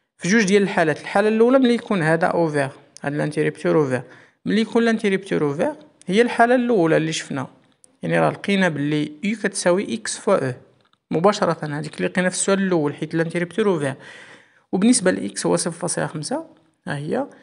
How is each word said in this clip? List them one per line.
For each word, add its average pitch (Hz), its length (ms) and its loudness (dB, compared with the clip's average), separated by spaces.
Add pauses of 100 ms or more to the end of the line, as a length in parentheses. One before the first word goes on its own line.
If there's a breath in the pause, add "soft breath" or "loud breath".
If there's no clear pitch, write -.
(160 soft breath)
في - 120 -6
جوج 220 160 4
ديال 196 180 4
الحالات، 160 380 0
الحالة 208 280 0
الأولى 233 300 4
ملي 240 160 4
يكون 208 280 -2
هذا 165 240 2
اوفير، 147 440 0 (320)
هاد 147 120 -4
لانتيريبتور 151 600 -2
اوفير. 131 260 0 (420 loud breath)
ملي 196 160 0
يكون 226 240 0
لانتيريبتور 196 580 0
اوفير 151 300 -2 (340)
هي 202 160 2
الحالة 240 320 4
الأولى 214 420 2
اللي 160 160 -2
شفنا. 139 340 -6 (560)
يعني 170 160 0
راه 156 120 2
لقينا 190 380 0
بلي 147 440 -2 (120)
يو 214 120 -2
كتساوي 196 580 -2
اكس - 240 -8
فوا 139 300 0
او. 123 40 -2 (580)
مباشرة 180 520 2
هاديك 151 340 -8
اللي 180 120 -2
لقينا 180 200 0
في 185 60 -2
السؤال 196 240 0
الأول 170 360 0
حيت 156 200 -8
لانتيريبتور 175 520 -2
اوفير. 147 280 -2 (760 loud breath)
وبالنسبة 196 380 2
لاكس 196 360 -4
هو 175 100 2
صفر 170 140 -4
فاصلة 165 360 -6
خمسة، 247 400 -8 (400)
ها 151 100 -6
هي. 156 300 -6 (160 soft breath)